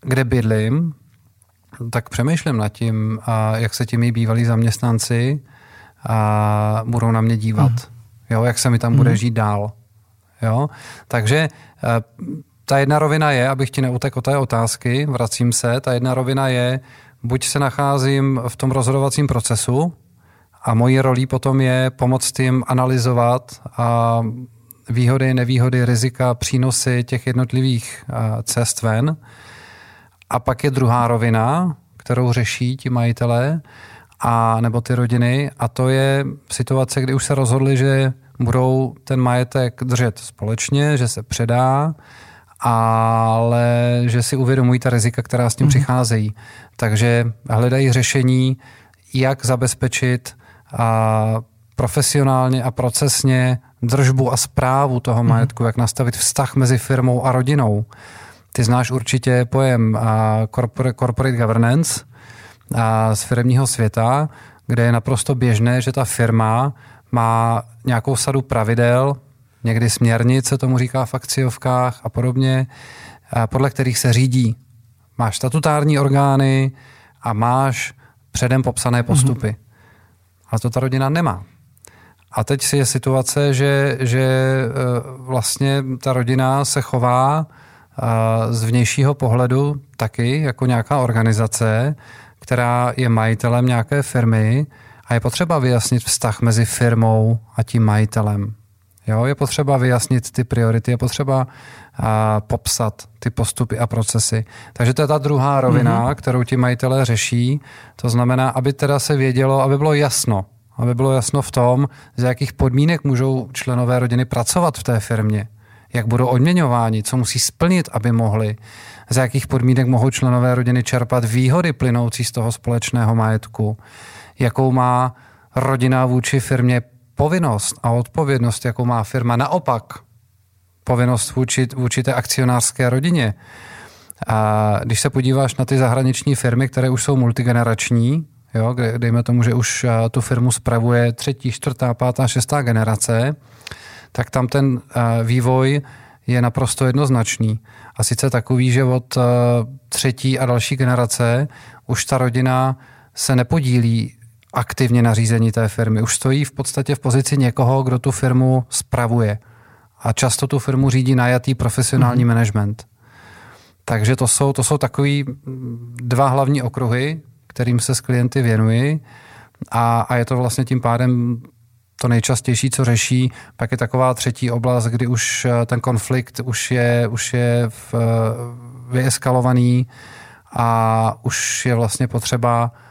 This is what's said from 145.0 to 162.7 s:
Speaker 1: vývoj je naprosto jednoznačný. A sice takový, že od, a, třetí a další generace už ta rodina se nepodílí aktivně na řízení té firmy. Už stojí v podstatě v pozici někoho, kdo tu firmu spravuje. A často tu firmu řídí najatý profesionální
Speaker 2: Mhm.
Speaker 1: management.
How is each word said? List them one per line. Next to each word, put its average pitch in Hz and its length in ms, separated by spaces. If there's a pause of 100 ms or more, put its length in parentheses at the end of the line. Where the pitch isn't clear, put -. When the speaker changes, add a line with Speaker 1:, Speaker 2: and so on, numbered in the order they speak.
Speaker 1:
vývoj 127 600 (460)
je 123 140
naprosto 123 440
jednoznačný. 120 760 (360)
A 110 80
sice 131 260
takový, 127 420
že 131 120
od, 127 340
a, 127 40 (680)
třetí 131 500
a 131 60
další 123 300
generace 123 720 (400)
už - 180
ta 135 120
rodina 127 600 (380)
se - 200
nepodílí 123 800 (400)
aktivně 120 480
na 117 120
řízení 113 380
té 113 160
firmy. 110 340
Už 113 140
stojí 135 300
v - 60
podstatě 139 440
v - 40
pozici 135 380
někoho, 131 460
kdo 127 160
tu 131 120
firmu 127 580
spravuje. 117 680 (640)
A 113 120
často 135 340
tu 139 120
firmu 135 300
řídí 131 260
najatý 123 400
profesionální 123 680
Speaker 2:
Mhm. - 80
Speaker 1:
management. 104 520 (1000)